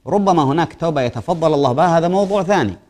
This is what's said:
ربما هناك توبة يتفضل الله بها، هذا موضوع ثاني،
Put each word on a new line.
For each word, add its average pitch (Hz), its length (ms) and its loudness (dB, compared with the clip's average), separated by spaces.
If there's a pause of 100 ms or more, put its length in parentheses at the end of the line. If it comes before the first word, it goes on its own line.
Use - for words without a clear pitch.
ربما 180 360 2
هناك 147 320 0
توبة 160 260 -2
يتفضل 156 540 -2
الله 139 180 2
بها، 165 260 2
هذا 170 100 0
موضوع 196 340 0
ثاني، 156 340 0 (140)